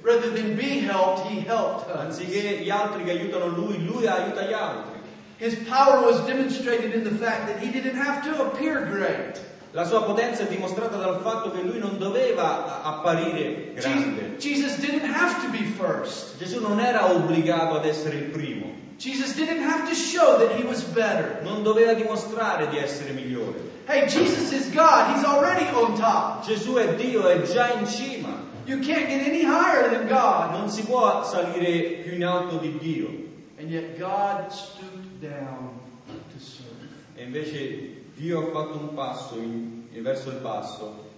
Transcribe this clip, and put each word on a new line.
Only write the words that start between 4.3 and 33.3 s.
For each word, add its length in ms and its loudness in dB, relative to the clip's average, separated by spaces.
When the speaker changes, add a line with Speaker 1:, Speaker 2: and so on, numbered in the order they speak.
Speaker 2:
gli 100 -2
altri. 460 -6
Speaker 1:
His 160 -2
power 360 8
was 220 6
demonstrated 680 0
in 80 0
the 140 -2
fact 300 -2
that 160 -6
he 80 -4
didn't 260 -4
have 320 -2
to 160 0
appear 420 -2
great. 540 -2
Speaker 2:
La 120 -2
sua 180 2
potenza 400 0
è 60 -2
dimostrata 480 -4
dal 260 -2
fatto 300 -2
che 100 -4
lui 160 -2
non 180 -4
doveva 880 0
a-, 60 -4
apparire 760 -2
Speaker 1:
Je-, 60 -10
Speaker 2:
grande. 580 -2
Speaker 1:
Jesus 420 -2
didn't 280 0
have 340 2
to 80 -4
be 140 -2
first. 760 -4
Speaker 2:
Gesù 220 -6
non 200 0
era 320 4
obbligato 640 2
ad 100 0
essere 300 -2
il 80 -6
primo. 540 -8
Speaker 1:
Jesus 360 -4
didn't 280 -2
have 260 0
to 60 -2
show 440 6
that 200 4
he 80 -2
was 160 -4
better. 600 0
Speaker 2:
Non 200 -4
doveva 320 6
dimostrare 760 -2
di 80 -2
essere 360 -4
migliore. 580 -6
Speaker 1:
Hey, 220 4
Jesus 440 2
is 200 -2
God. 420 8
He's 100 2
already 480 4
on 260 4
top. 460 2
Speaker 2:
Gesù 300 -2
è 220 4
Dio, 300 2
è 160 6
già 360 2
in 80 -2
cima. 420 -6
Speaker 1:
You 140 -4
can't 280 0
get 180 0
any 160 2
higher 460 6
than 180 0
God. 440 4
Speaker 2:
Non 180 -4
si 140 -4
può 420 2
salire 760 0
più 100 -8
in 140 -2
alto 320 0
di 200 -4
Dio. 300 -4